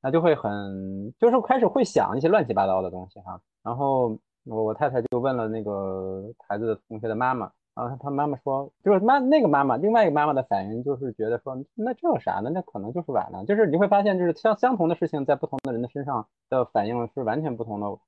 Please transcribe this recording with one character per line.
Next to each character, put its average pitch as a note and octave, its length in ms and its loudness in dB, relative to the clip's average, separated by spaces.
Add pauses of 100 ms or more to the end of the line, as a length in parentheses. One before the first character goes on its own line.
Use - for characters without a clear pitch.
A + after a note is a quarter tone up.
那 C3 60 -2
就 E3 100 4
会 E3 140 6
很， G2 840 -6
就 A#3 120 6
是 B3+ 120 4
开 C4 180 2
始 A3+ 60 6
会 B3+ 180 2
想 G#2 320 2
一 C3 40 -2
些 D#3 80 0
乱 F#3+ 180 4
七 A2+ 60 -4
八 G2 140 2
糟 F#2 160 2
的 F#2 80 -4
东 F2+ 200 -12
西 G#2 100 -20
哈。 F2+ 200 -14 (220)
然 A#2+ 140 -6
后 C3 420 0 (260)
我， A2 200 -2
我 A2 100 -2
太 C#3+ 160 0
太 B2+ 120 0
就 A#2+ 180 -2
问 C3 160 0
了 A2+ 120 -2
那 A2 140 -6
个 F#2+ 600 -6 (240)
孩 G2+ 100 -4
子 A2+ 80 -4
的 G#2+ 220 -2
同 A2 100 -12
学 A2 80 -8
的 A2 80 -4
妈 B2+ 200 0
妈， G#2+ 160 -6 (240)
然 A#2+ 140 -6
后 - 0 -
她， C3 160 -10
她 C#3+ 60 -6
妈 C#3+ 160 -2
妈 C#3+ 120 -4
说， C#3+ 340 -4 (120)
就 G3+ 80 4
是 F#3+ 60 6
妈， B3+ 220 4
那 C#4 200 4
个 A3 60 4
妈 C#3 160 4
妈， C3 140 2
另 G3 160 0
外 A#3 120 6
一 - 20 4
个 D3+ 60 2
妈 D3 140 2
妈 D3+ 60 2
的 C3+ 120 2
反 G2 240 -2
应 A#2 140 -6
就 C#3 140 -2
是 C3 160 -6
觉 A2 160 -4
得 A#2 100 0
说， C3 180 -10 (180)
那 A#3 200 -4
这 F4 140 -2
有 A3+ 100 2
啥 F#2+ 220 -4
呢？ A#2+ 120 -4
那 F#3 100 -2
可 - 180 -12
能 G#2+ 120 -8
就 F3 100 -4
是 D3 100 -8
晚 G#2+ 180 -2
了。 F#2+ 140 -10
就 G3+ 100 0
是 G#3+ 140 4
你 D3 80 2
会 G3 100 4
发 G3+ 160 4
现， G3 160 2
就 F3+ 60 2
是 E3+ 100 2
相， A3 240 0
相 B3+ 180 2
同 E3 120 2
的 E3+ 80 2
事 E3 100 -2
情 C#3+ 180 -4
在 C#3 120 4
不 - 100 -4
同 C3+ 160 -10
的 C3 100 -4
人 A#2 80 -2
的 B2 80 -4
身 C#3 160 -8
上 B2 220 -4 (240)
的 B2+ 140 2
反 G#2+ 240 0
应 A#2 260 -2
是 C3+ 80 -6
完 A#2 180 0
全 C#3 160 -4
不 A#2 60 -8
同 A2 160 -6
的。 G#2 80 -4 (220)